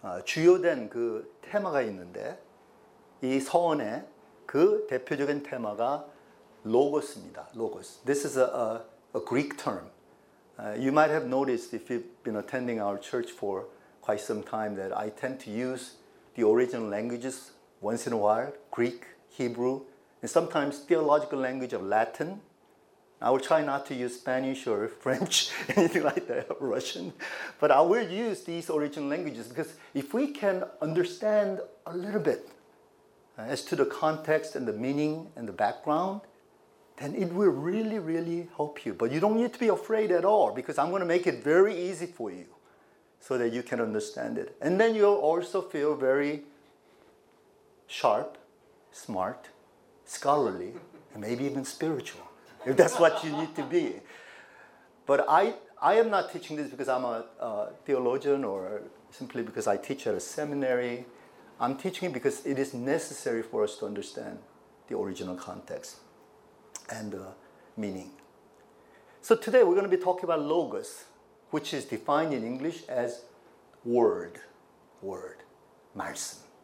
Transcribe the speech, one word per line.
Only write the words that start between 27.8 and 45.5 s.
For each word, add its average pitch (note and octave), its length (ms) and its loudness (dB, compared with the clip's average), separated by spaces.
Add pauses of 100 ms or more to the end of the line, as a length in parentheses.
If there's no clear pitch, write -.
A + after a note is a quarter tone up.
use G3+ 360 -4
these E3+ 260 -8
original D3 380 -2
languages C#3+ 400 -4
because B2 260 -6 (200)
if C#3 200 -4
we C4+ 140 2
can G3 380 0 (160)
understand F#3+ 800 0 (240)
a F3 100 -10
little G3+ 240 -2
bit, - 300 0 (880)
uh, A2 60 -10
as C3 220 -4
to F3 100 -4
the C#3 100 4
context D#3 720 0
and B2+ 120 -4
the G#2 60 -2
meaning D3 600 -2
and A#2 120 -8
the G2 60 -8
background, D#3+ 680 -2 (760)
then - 180 -8
it F3 180 -2
will G3 160 6
really, G3 480 0
really E3+ 580 -4
help - 300 -4
you. G#2 80 -4
But A#2 180 0
you D3+ 80 0
don't G#3+ 180 4
need A#3+ 160 2
to - 60 -16
be A#3 100 4
afraid G#3+ 420 2
at F3 120 4
all F#3 300 6
because B2+ 240 -4
I'm D#3 140 2
gonna F#3 140 0
make F3 200 4
it B2 180 0
very F#3 320 8
easy F3 300 -4
for B2 240 -8
you F2+ 160 -12 (760)
so - 200 -2
that A#2 120 2
you A#2+ 120 -4
can A#2+ 160 -4
understand A2+ 580 -2
it. - 240 -8
And F3+ 180 2
then A3+ 140 6
you'll G#3 220 6
also F3 460 0